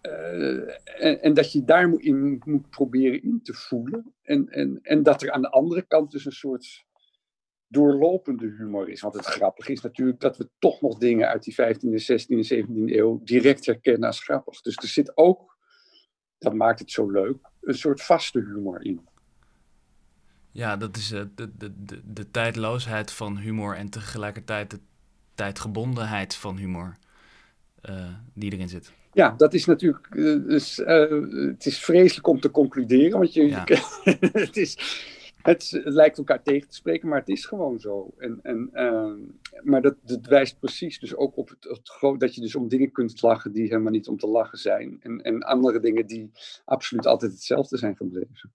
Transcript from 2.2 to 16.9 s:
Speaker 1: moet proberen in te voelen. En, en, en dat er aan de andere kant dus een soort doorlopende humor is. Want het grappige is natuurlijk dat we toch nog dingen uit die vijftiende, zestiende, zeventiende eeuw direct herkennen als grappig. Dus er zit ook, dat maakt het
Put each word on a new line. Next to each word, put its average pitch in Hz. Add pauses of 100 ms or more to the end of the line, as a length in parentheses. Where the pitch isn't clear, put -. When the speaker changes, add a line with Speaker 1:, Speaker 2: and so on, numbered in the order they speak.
Speaker 1:
moet 147
proberen 131
in 117
te 113
voelen. 135
En, 143
en, 131
en 156
dat 139
er 131
aan 131
de 135
andere 165
kant 156
dus 143
een 139
soort - (800)
doorlopende 143
humor 101
is. 95
Want 104
het 95
grappige 104
is 117
natuurlijk 127
dat 131
we 117 (100)
toch -
nog 117
dingen 117
uit 110
die -
vijftiende, 113
zestiende, 117
zeventiende 113
eeuw 113
direct 123
herkennen 113
als -
grappig. -
Dus -
er -
zit -
ook, 180 (800)
dat -
maakt 113
het -